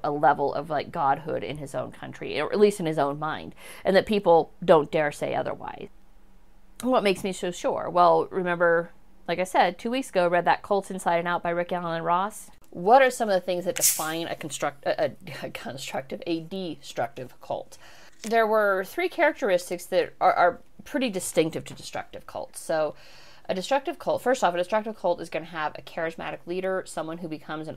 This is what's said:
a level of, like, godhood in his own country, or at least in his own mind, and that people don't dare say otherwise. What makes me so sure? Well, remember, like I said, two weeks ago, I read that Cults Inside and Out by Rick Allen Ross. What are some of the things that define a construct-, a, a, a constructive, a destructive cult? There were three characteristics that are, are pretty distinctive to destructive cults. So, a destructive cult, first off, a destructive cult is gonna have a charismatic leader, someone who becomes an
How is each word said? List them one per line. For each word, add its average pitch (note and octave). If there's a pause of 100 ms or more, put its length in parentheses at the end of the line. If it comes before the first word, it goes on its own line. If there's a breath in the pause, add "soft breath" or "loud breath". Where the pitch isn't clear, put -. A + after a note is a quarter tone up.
a D3+
level D3
of, D3
like, D3+
godhood D3+
in C#3
his C#3
own A#2+
country, C3
or D3+
at G3+
least G3+
in F3
his D#3
own C#3+
mind, C#3 (320 loud breath)
and F#3+
that F3+
people F3 (100)
don't E3
dare D3+
say C#3+
otherwise. - (960)
What A#3+
makes F#3+
me F#3+
so F3+
sure? F3
Well, E3+
remember, E3+ (380)
like E3+
I F#3
said, F#3
two A3+
weeks C4
ago, F3+
I F3
read F3
that -
Cults G3+
Inside F#3
and F3
Out F3
by F3
Rick F3
Allen E3+
Ross. F3+ (200)
What A3+
are B3+
some A#3
of G3
the F#3
things F3+
that E3+
define D#3+
a -
construct-, -
a, D#3
a, - (320)
a C3+
constructive, C3+
a E3
destructive D3+
cult? - (460 loud breath)
There A3+
were G3+
three E4+
characteristics G#3
that -
are, F3+
are - (240)
pretty C4
distinctive D#3+
to C3+
destructive -
cults. -
So, D#3 (520 loud breath)
a F#3+
destructive C4+
cult, -
first B3+
off, F3
a -
destructive G#3+
cult F3
is E3
gonna E3
have D#3
a C#3+
charismatic E3
leader, F#3
someone D#3+
who F3
becomes D#3
an C3+